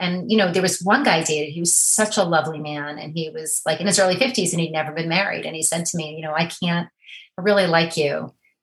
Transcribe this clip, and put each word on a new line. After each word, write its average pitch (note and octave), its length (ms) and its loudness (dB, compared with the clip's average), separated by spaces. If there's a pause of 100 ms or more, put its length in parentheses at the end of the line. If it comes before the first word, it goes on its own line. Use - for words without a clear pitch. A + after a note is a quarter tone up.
and, F3+ 280 -4
you A3 80 4
know, F#3 140 4
there F3+ 100 2
was - 200 0
one G#3+ 220 4
guy F3+ 160 4
I E3 40 -2
dated, D3+ 300 -2
he E3+ 80 -6
was E3+ 120 2
such - 440 2
a G3+ 60 4
lovely D#3+ 360 0
man, D3 400 -8
and D#3 180 -12
he D#3+ 120 -4
was, D#3 360 -6
like, D#3+ 140 0
in F#3 80 -2
his F#3+ 100 2
early F#3 200 4
fifties, G3+ 340 0
and E3+ 80 0
he'd D#3+ 140 -2
never D3+ 180 -2
been E3 160 -4
married. F3+ 380 -2
And D#3 100 -8
he D#3 80 -4
said E3+ 240 0
to F3 100 -4
me, D#3 200 -6
you D#3+ 40 -10
know, D#3 140 -6
"I E3+ 120 0
can't, E3+ 420 -2 (480)
I F3+ 40 -8
really G3 260 4
like E3 280 2
you, C#3+ 380 -2 (300)